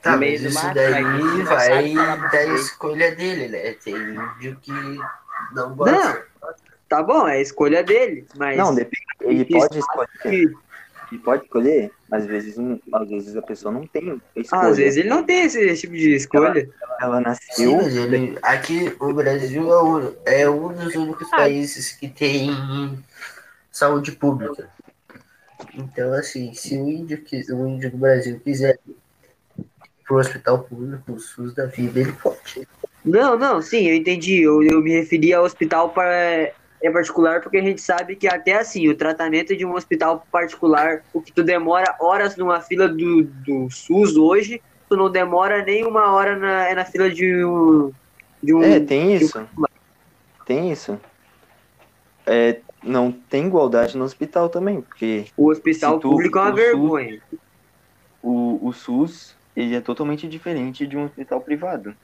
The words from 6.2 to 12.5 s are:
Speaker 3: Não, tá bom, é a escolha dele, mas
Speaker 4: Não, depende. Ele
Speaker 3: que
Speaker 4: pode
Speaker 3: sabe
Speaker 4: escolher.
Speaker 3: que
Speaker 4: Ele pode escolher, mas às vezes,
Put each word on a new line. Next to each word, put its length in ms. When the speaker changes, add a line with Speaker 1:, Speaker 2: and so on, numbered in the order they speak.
Speaker 3:
Não, 120
tá 140
bom, 240
é 100
a 40
escolha 420
dele, 440
mas 200
Speaker 4:
Não, 180
depende. 300
Ele 220
Speaker 3:
que 100
Speaker 4:
pode 100
Speaker 3:
sabe 140
Speaker 4:
escolher. 300
Speaker 3:
que 340
Speaker 4:
Ele 80
pode 220
escolher, 480
mas 160
às 40
vezes, 300